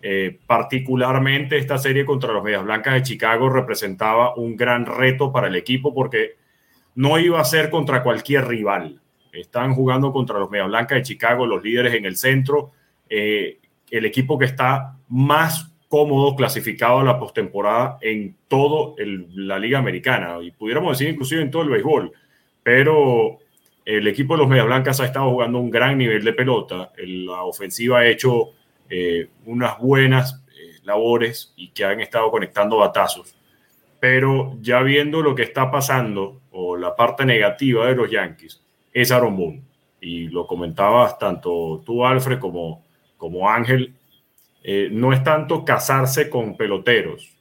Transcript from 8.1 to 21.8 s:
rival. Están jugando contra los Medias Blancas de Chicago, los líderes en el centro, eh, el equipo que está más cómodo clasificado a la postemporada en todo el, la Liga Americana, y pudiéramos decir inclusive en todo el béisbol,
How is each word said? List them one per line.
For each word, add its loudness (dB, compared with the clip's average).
rival. -4
Están -4
jugando 0
contra -4
los -4
Medias -2
Blancas 0
de -6
Chicago, 0
los -2
líderes 0
en -2
el -4
centro, 0
eh, -2
el -4
equipo -2
que 2
está -2
más 0
cómodo 2
clasificado 0
a 2
la 2
postemporada -2
en -6
todo 0
el, -8
la -4
Liga -2
Americana, -2
y -14
pudiéramos -4
decir -2
inclusive -4
en -4
todo -2
el -2
béisbol, 0